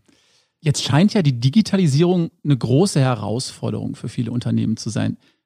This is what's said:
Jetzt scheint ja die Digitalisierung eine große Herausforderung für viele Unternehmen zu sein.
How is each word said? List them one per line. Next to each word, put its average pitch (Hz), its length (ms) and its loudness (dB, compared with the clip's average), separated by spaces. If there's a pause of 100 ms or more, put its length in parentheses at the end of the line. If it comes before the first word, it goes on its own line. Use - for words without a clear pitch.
(600)
Jetzt - 240 -2
scheint 196 300 2
ja 214 80 0
die 139 180 0
Digitalisierung 170 920 2 (140)
eine 143 140 2
große 139 420 2
Herausforderung 110 960 -4
für - 140 -10
viele 113 220 -6
Unternehmen 113 460 -2
zu - 120 -10
sein. 107 280 -2 (280)